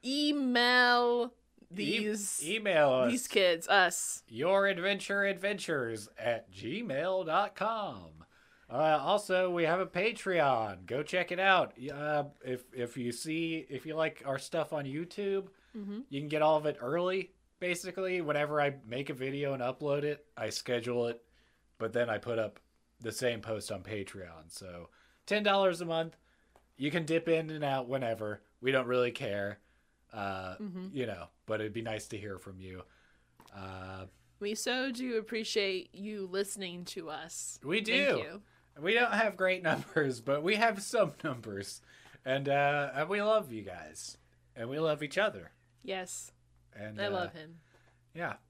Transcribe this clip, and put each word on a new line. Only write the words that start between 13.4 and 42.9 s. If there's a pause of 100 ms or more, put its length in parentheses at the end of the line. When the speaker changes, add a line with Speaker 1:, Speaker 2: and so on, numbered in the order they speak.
Speaker 2:
if
you
like
our
stuff
on
YouTube, (300)
Speaker 1:
Mm-hmm. (100)
Speaker 2:
you
can
get
all
of
it
early. (280)
Basically,
whenever
I (120)
make
a
video
and
upload
it, (120)
I
schedule
it, (560)
but
then
I
put
up (420)
the
same
post
on
Patreon.
So (360)
ten
dollars
a
month, (600)
you
can
dip
in
and
out
whenever. (200)
We
don't
really
care, (540)
uh,
Speaker 1:
Mm-hmm.
Speaker 2:
you
know, (180)
but
it'd
be
nice
to
hear
from
you. (680)
Uh, (340)
Speaker 1:
We
so
do
appreciate
you
listening
to
us.
Speaker 2:
We
Speaker 1:
Thank
Speaker 2:
do.
Speaker 1:
you. (400)
Speaker 2:
We
don't
have
great
<laughs>
numbers,
but
we
have
some
numbers. (420)
And,
uh,